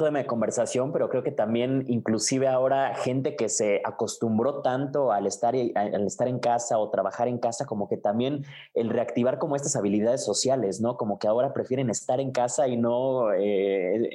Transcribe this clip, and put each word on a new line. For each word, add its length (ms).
tema 140
de 80
conversación, 640
pero 180
creo 120
que 100
también 560
inclusive 600
ahora 480
gente 400
que 140
se 360
acostumbró 800
tanto 480
al 160
estar 280
y, 200
al 320
estar 200
en 120
casa 400
o 100
trabajar 380
en 100
casa, 300
como 200
que 100
también 480
el 160
reactivar 480
como 180
estas 200
habilidades 500
sociales, 560
¿no? 160
Como 220
que 80
ahora 260
prefieren 380
estar 280
en 120
casa 360
y 100
no, 560
eh, 800